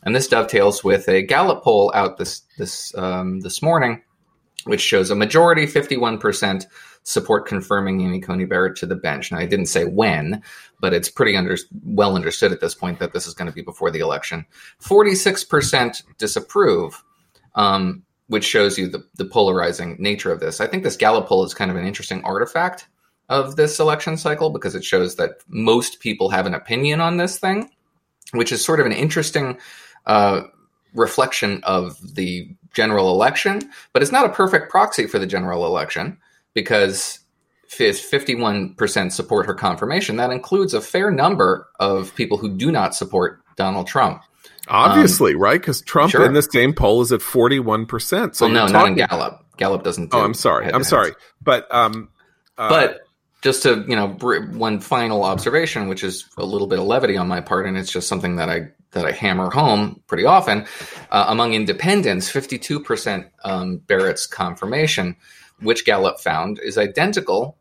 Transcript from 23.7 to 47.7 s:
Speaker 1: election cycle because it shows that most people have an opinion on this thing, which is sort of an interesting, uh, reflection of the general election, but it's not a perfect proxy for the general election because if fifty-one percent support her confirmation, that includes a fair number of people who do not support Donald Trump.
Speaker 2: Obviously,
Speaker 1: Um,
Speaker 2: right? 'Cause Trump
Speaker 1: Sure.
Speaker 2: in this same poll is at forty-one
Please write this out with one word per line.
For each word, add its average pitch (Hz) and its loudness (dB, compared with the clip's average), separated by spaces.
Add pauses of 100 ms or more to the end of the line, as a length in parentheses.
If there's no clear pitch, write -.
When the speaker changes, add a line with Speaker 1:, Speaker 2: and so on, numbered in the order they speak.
Speaker 1:
election 156 0
cycle 156 -2
because 120 -6
it 92 -8
shows 90 0
that 85 -2 (160)
most 113 0
people 98 -2
have 95 0
an 90 -4
opinion 135 -2
on 170 0
this 175 -2
thing, 202 -4 (640)
which 117 0
is 120 -4
sort 156 2
of 131 4
an 113 0
interesting, 147 -2 (480)
uh, 101 4 (540)
reflection 110 0
of 92 -2 (160)
the 90 -6 (240)
general 104 2
election, 143 0 (220)
but - 2
it's 143 0
not 254 4
a 214 2
perfect 185 0
proxy 190 2
for - -2
the 95 -2
general 90 -2
election 87 -4 (380)
because - 0 (600)
if 101 2
fifty-one 113 -2
percent 101 -2
support - -2
her 101 -4
confirmation, 107 -2
that 120 0
includes 170 -2
a 110 0
fair 196 0
number 135 2 (100)
of 98 -2
people 104 -2
who 101 -6
do 131 0
not 107 0
support 92 -2 (140)
Donald 95 -4
Trump. 110 0 (460)
Speaker 2:
Obviously, 156 6
Speaker 1:
Um, 78 -2
Speaker 2:
right? 131 4
'Cause 139 -4
Trump 160 2
Speaker 1:
Sure. - 6
Speaker 2:
in 127 4
this 147 4
same 127 4
poll 123 4
is 117 2
at 113 2
forty-one 117 2